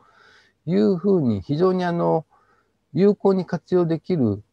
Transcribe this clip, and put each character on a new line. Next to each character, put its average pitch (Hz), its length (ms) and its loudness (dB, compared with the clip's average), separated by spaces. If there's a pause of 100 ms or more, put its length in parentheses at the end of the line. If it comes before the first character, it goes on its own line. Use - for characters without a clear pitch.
(680)
い 170 80 -2
う 202 200 2
ふ 190 200 0
う 175 60 2
に、 110 200 0
非 143 160 -6
常 185 160 2
に 185 100 -2
あ 175 80 -2
の、 170 360 -2 (680)
有 196 220 2
効 196 180 0
に 185 100 -2
活 - 300 -8
用 180 140 2
で 160 120 -2
き - 160 -4
る 107 380 0